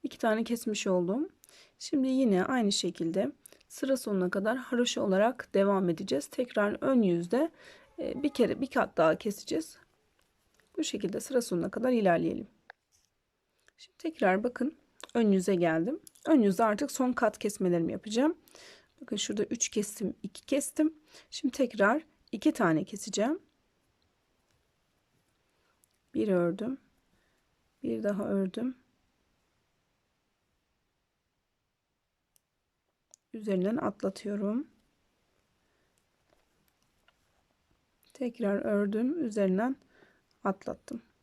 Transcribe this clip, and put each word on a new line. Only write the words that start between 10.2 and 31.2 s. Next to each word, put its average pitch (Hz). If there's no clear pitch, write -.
Bu 320
şekilde 202
sıra 247
sonuna 190
kadar 247
ilerleyelim. 170
Şimdi -
tekrar 214
bakın 247
ön 226
yüze 190
geldim. 170
Ön 302
yüzde 202
artık 214
son 254
kat 226
kesmelerimi 175
yapacağım. 240
Bakın 240
şurada 208
üç -
kestim, -
iki -
kestim. 302
Şimdi -
tekrar 240
iki 240
tane 165
keseceğim. 214
Bir 214
ördüm. 190
Bir 226
daha 202
ördüm. 196